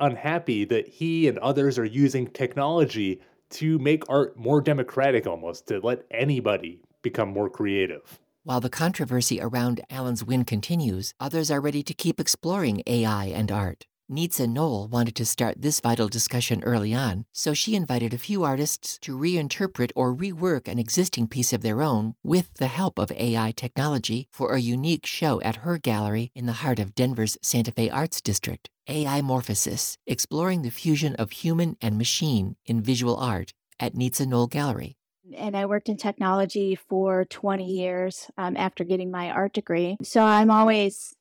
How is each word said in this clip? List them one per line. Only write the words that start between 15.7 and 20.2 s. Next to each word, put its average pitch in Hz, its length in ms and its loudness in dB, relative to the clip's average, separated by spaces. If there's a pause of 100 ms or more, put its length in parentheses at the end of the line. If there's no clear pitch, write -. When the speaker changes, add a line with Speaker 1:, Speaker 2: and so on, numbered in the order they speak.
Speaker 2:
vital 117 300 2
discussion 117 560 0
early 110 280 2
on, 113 400 -2
so - 220 -2
she 214 220 0
invited 123 360 0
a 120 60 -4
few 202 240 -2
artists 143 600 -2
to 139 140 -8
reinterpret 160 760 0
or 127 180 2
rework 170 540 -2